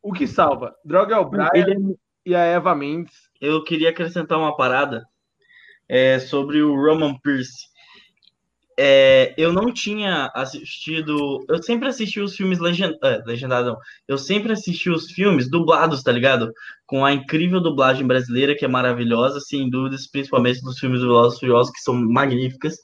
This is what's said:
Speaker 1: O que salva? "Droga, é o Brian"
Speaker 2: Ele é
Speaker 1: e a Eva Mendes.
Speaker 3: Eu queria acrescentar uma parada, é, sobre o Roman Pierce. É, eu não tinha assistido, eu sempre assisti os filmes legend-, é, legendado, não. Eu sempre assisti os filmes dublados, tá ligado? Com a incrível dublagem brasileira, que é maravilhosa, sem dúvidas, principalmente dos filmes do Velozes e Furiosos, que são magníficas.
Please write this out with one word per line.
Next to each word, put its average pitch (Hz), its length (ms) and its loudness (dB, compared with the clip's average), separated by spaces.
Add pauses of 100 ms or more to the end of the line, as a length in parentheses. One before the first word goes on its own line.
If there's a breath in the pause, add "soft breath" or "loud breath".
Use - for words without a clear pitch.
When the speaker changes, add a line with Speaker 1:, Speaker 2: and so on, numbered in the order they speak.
Speaker 1:
O 202 120 -8
que 262 140 -4
salva? 131 460 0 (120)
"Droga, 196 300 2
é - 40 4
o 151 100 0
Brian" 156 240 0
Speaker 2:
Ele 185 200 4
é 196 220 -2 (300)
Speaker 1:
e 180 100 0
a 175 60 2
Eva 170 340 2
Mendes. 151 380 -8 (280)
Speaker 3:
Eu 156 220 -2
queria 160 260 0
acrescentar 165 500 -4
uma 151 160 -2
parada, 127 480 0 (880 soft breath)
é, 131 300 4
sobre 143 420 -2
o 151 140 2
Roman 147 440 0
Pierce. 135 480 -6 (1120 soft breath)
É, 135 580 6
eu 165 140 2
não 220 220 0
tinha 196 600 -4
assistido, 147 1120 -6
eu 165 140 0
sempre 233 260 -2
assisti 220 320 -6
os 202 140 -6
filmes 185 240 -2
legend-, 170 440 -2
é, 120 220 0
legendado, 123 460 -2
não. 107 60 -8 (300 loud breath)
Eu 139 120 -4
sempre 208 340 -2
assisti 180 380 -4
os 165 200 -4
filmes 165 380 2
dublados, 156 540 2
tá 131 80 2
ligado? 120 420 2 (320 loud breath)
Com 135 180 -2
a 139 80 4
incrível 160 480 0
dublagem 135 460 2
brasileira, 127 500 2
que 143 80 -6
é 135 40 -2
maravilhosa, 123 720 0
sem 139 280 -4
dúvidas, 131 400 -4
principalmente 127 540 -2
dos 131 160 -10
filmes 127 240 -2
do 123 60 0
Velozes 120 300 4
e - 20 -18
Furiosos, 127 340 2
que - 80 -18
são 127 140 -2
magníficas. 127 880 -2